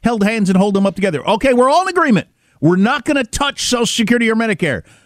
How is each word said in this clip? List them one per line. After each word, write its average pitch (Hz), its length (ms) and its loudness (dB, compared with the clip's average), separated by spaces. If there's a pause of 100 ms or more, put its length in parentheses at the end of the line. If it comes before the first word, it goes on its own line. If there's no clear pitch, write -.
held 226 200 0
hands 208 260 0
and 190 80 2
hold 202 180 2
them 196 120 2
up 190 80 -2
together. 185 340 -4
"Okay, 247 260 2
we're 247 160 2
all 339 120 2
in 381 60 -4
agreement. 311 400 0 (320)
We're 170 160 4
not 233 280 0
gonna 277 200 0
touch - 380 -6
Social 233 240 -2
Security 233 440 0
or 226 40 0
Medicare. 180 480 -2 (220)